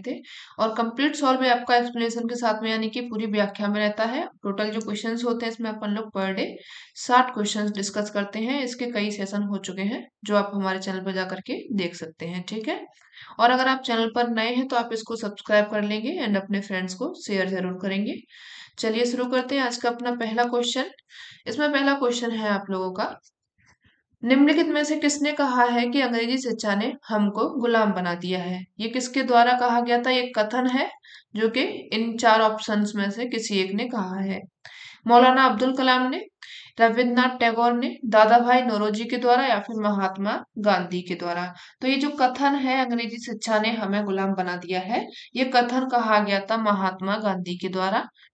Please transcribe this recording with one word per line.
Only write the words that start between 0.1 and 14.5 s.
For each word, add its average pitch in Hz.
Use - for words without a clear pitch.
और 220
complete 233
solve 262
भी 254
आपका 247
एक्सप्लेनेशन 233
के 233
साथ 226
में, 220
यानी 220
कि 247
पूरी 226
व्याख्या 202
में 208
रहता 208
है। 262
टोटल 208
जो 220
questions 226
होते 233
हैं, 226
इसमें 226
अपन 214
लोग 214
per 190
day 262
साठ 247
questions 208
discuss 208
करते 202
हैं। 262
इसके 247
कई 214
session 202
हो 202
चुके 190
हैं, 240
जो 208
आप 202
हमारे 190
चैनल 190
पर 190
जा 185
करके 190
देख 175
सकते 160
हैं, 180
ठीक 220
है। 339
और 233
अगर 254
आप 262
चैनल 226
पर 240
नए 226